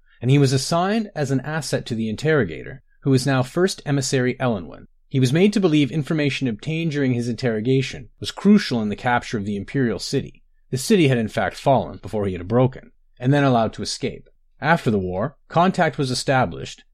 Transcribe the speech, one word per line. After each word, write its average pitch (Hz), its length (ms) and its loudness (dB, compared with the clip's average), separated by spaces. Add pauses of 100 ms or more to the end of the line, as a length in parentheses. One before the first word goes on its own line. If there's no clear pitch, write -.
(200)
and 127 120 2
he 143 60 6
was 135 140 4
assigned 185 640 0
as 147 160 -4
an 135 120 0
asset 151 440 -6
to - 80 -6
the 110 140 -4
interrogator, 110 760 -2 (200)
who 135 120 2
is 131 100 2
now 135 160 2
First 175 460 -2
Emissary 135 540 0
Elenwen. 92 460 -4 (200)
He 135 140 0
was 127 120 2
made 190 200 4
to 214 80 2
believe 151 320 4
information 147 560 -2
obtained 160 420 -4
during 135 240 0
his 120 140 -4
interrogation 123 800 -2 (100)
was - 140 -10
crucial 196 500 4
in 107 60 -2
the 101 80 -4
capture 120 420 -2
of 101 60 -6
the 104 100 -4
Imperial 104 460 -2
City. - 420 -6 (280)
The 135 60 -2
city 175 300 4
had 131 120 4
in 110 100 -2
fact 95 260 -2
fallen 101 440 0
before 101 280 -4
he 95 60 -2
had 87 160 -8
broken, 127 420 2 (300)
and 127 120 2
then 143 120 4
allowed 117 300 2
to 107 80 -10
escape. - 460 -8 (320)
After 147 300 0
the 107 80 2
war, 92 380 -4 (100)
contact 170 500 2
was 135 140 -2
established, 117 720 -2 (120)